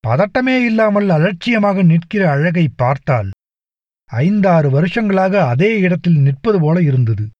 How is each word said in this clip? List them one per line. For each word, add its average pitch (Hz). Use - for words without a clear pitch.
பதட்டமே 247
இல்லாமல் 214
அலட்சியமாக 196
நிற்கிற 170
அழகை 160
பார்த்தால் 123
ஐந்தாறு 170
வருஷங்களாக 190
அதே 175
இடத்தில் 175
நிற்பது 143
போல 160
இருந்தது. 113